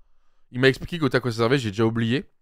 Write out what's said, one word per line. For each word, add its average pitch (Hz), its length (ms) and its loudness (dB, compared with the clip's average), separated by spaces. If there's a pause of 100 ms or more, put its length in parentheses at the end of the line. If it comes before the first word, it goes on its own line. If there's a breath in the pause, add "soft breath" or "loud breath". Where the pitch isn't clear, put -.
(500)
Il 123 100 -8
m'a 135 80 6
expliqué, 135 300 -2
Gotha, 139 200 0
à - 20 2
quoi 123 100 -4
ça 110 80 -6
servait, 117 200 2
j'ai 113 120 -2
déjà 104 140 0
oublié. 117 460 -2 (100)